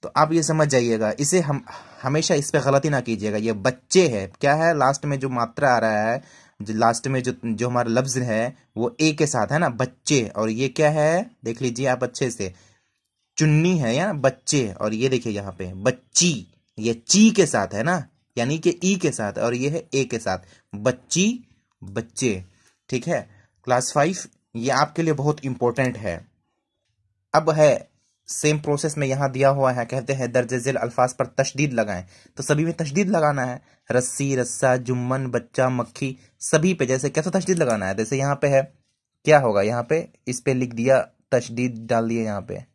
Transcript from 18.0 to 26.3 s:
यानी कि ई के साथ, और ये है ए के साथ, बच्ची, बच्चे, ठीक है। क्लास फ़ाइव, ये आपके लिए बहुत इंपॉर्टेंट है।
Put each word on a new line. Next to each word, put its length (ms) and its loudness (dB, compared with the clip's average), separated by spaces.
यानी 220 0
कि 240 0
ई 140 2
के 140 0
साथ, 240 -6
और 200 -2
ये 140 -2
है 240 -6
ए 120 2
के 140 -6
साथ, 200 -4
बच्ची, 680 -2
बच्चे, 600 -6
ठीक 180 -4
है। 140 -2
क्लास 260 0
फ़ाइव, 240 0
ये 160 -2
आपके 300 0
लिए 140 0
बहुत 300 -2
इंपॉर्टेंट 520 -2
है। 220 -6